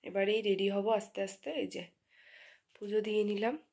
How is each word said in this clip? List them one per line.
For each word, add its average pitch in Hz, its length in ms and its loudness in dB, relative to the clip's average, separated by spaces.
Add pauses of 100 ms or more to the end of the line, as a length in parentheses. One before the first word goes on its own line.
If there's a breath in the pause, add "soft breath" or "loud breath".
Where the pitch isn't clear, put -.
এবারেই 196 380 0
রেডি 196 280 2
হব 202 200 0
আস্তে 208 320 0
আস্তে। 196 280 -6
এই 302 180 -4
যে, 175 180 -8 (920 loud breath)
পুজো 208 220 0
দিয়ে 214 220 2
নিলাম 208 360 0 (140)